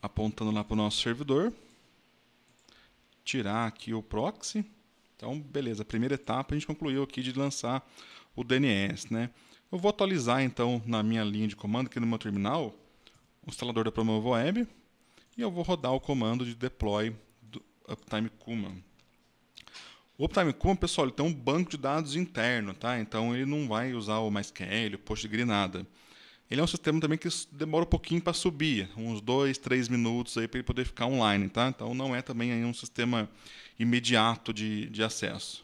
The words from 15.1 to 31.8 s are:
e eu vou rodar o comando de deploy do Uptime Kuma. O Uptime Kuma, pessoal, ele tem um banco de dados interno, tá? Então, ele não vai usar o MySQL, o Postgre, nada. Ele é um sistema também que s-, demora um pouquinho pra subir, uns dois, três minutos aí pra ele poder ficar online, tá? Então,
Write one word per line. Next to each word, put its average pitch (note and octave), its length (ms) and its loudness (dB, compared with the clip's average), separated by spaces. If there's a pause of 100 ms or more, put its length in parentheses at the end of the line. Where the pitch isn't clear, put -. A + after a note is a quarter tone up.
e A#3 60 -4
eu A3 80 0
vou F3 120 -4
rodar D3+ 300 0
o C3 80 0
comando B2 420 0
de A#2+ 120 -6
deploy A2+ 600 -2 (280)
do G#2+ 200 -16 (240)
Uptime A2 520 -4
Kuma. G#2 340 -6 (1400)
O C#3 80 -2
Uptime E3+ 300 2
Kuma, F#3+ 200 4
pessoal, E3+ 320 2
ele B2 80 -2
tem C#3+ 120 2
um E3 80 2
banco C#3+ 380 0
de D#3 40 -6
dados C#3+ 400 0
interno, A#2+ 560 0
tá? A#2+ 260 -4
Então, A2+ 380 -2
ele C3 80 -2
não D3 240 -2
vai A#2 240 0
usar A2 280 -2
o A2 100 0
MySQL, G2+ 640 -2
o - 40 -10
Postgre, A2 460 -4
nada. F#2+ 420 0 (640)
Ele C3 120 2
é - 20 4
um - 20 2
sistema D#3+ 320 0
também D#3 200 0
que E3+ 100 -4
s-, - 240 -6
demora D#3 320 0
um E3 40 -6
pouquinho E3+ 340 2
pra F3 100 0
subir, C#3 640 0
uns A2+ 240 -4
dois, C3 380 2
três B2+ 280 0
minutos A#2 520 0
aí A2+ 100 -2
pra - 80 -8
ele B2+ 100 -4
poder B2 200 0
ficar - 180 -4
online, A2 420 4
tá? A#2 220 2
Então, A#2 260 -4